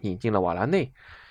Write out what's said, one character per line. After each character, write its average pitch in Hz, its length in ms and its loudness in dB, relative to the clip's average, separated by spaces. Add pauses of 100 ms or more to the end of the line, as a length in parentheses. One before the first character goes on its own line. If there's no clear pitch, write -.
引 92 180 -4
进 113 140 0
了 95 80 2
瓦 87 120 0
拉 92 120 0
内， 151 280 0 (380)